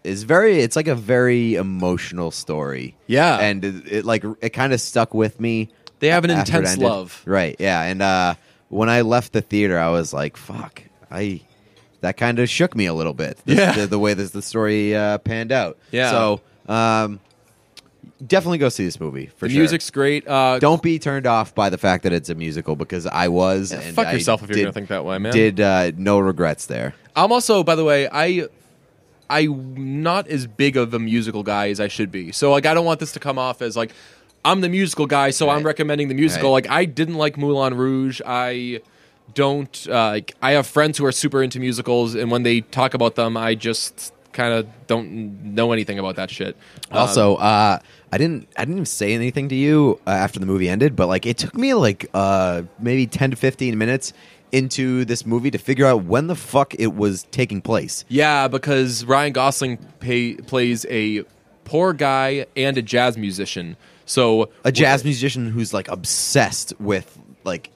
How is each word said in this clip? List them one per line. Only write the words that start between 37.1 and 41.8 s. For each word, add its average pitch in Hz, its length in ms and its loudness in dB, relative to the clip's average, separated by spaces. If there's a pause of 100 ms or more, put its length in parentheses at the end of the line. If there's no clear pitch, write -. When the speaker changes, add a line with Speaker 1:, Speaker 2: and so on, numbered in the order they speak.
Speaker 2:
like 151 220 -2
Moulin 139 380 0
Rouge. 131 500 -2
I 123 560 -4 (540)
don't, 139 540 -2
uh, - 40 -2 (160)
like, 107 320 -6
I 131 120 2
have 139 120 4
friends 151 320 2
who 143 80 0
are 131 60 4
super 135 320 0
into 127 160 -4
musicals, 120 560 0